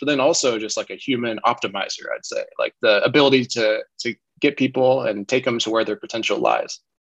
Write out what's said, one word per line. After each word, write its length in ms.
but 60
then 120
also 400
just, 160
like, 140
a 80
human 480
optimizer, 680
I'd 120
say, 180
like, 220
the 240
ability 400
to, 340
to 140
get 160
people 460
and 220
take 200
them 140
to 100
where 160
their 100
potential 420
lies. 440